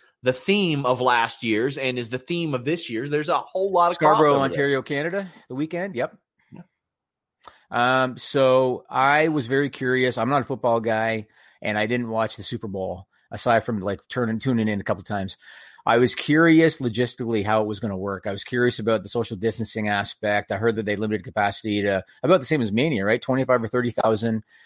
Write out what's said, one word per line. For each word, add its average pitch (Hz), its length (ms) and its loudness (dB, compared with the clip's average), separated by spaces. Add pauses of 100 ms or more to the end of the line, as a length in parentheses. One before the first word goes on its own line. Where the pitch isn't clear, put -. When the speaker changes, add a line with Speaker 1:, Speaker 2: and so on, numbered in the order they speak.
(220)
Speaker 1:
the 127 100 2
theme 165 540 0
of 123 140 2
last 120 440 0
year's 120 340 0
and 127 200 -4
is 113 120 -6
the 123 80 -4
theme 170 360 -4
of 120 100 -4
this 165 260 -4
year's. 127 200 -6
There's 147 180 -2
a 156 100 2
whole 190 320 -4
lot 175 200 4
of 175 40 0
Speaker 2:
Scarborough, 156 360 4
Speaker 1:
crossover - 20 6
there. 139 120 4
Speaker 2:
Ontario, 139 380 0
Canada, 170 480 -4 (180)
The 131 60 -12
Weeknd. 170 400 -6
Yep. 120 220 -4 (360)
Speaker 1:
Yeah. 175 100 -18 (1080)
Speaker 2:
Um, 127 480 0
so 131 680 2
I 143 400 4
was 151 180 -2
very 135 240 0
curious. 127 480 0
I'm 117 120 0
not 143 100 2
a - 60 -4
football 117 340 0
guy, 110 460 -2 (360)
and 104 160 -2
I 110 80 0
didn't 120 220 -2
watch 113 280 -2
the 107 60 -12
Super 113 240 -8
Bowl 95 400 -8 (240)
aside 113 300 2
from, 107 200 -4
like, 95 280 -4
turning, 113 300 -2
tuning 117 300 0
in 104 120 -2
a 95 40 -8
couple 98 200 -4
times. 98 320 -6 (520)
I 117 100 6
was 123 180 4
curious 160 640 4
logistically 117 680 -2
how 110 180 2
it 107 60 -4
was 104 100 -6
gonna 101 180 -6
work. 95 300 -6
I 101 60 -2
was 101 100 -8
curious 123 380 0
about 107 240 0
the 101 40 -14
social 113 280 -4
distancing 107 500 -4
aspect. 104 640 -2
I 101 60 -2
heard 110 200 2
that 110 80 -4
they 104 120 -2
limited 107 260 -2
capacity 104 600 -2
to 98 220 0 (200)
about 160 160 4
the 127 60 -8
same 156 140 0
as 107 120 -2
Mania, 120 320 0
right? 113 180 0
Twenty-five 127 400 0
or 110 60 -4
thirty 120 240 -2
thousand. 113 500 0 (240)